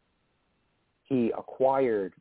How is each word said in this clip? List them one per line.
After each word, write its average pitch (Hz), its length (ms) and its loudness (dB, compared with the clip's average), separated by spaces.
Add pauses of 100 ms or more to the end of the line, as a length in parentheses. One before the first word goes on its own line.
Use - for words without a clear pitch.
(1040)
He 120 340 0
acquired 127 840 0